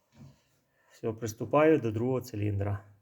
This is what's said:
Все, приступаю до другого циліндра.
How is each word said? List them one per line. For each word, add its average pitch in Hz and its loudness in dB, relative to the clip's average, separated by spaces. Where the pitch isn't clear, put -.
Все, 117 -6
приступаю 139 2
до 113 -2
другого 123 0
циліндра. 101 -4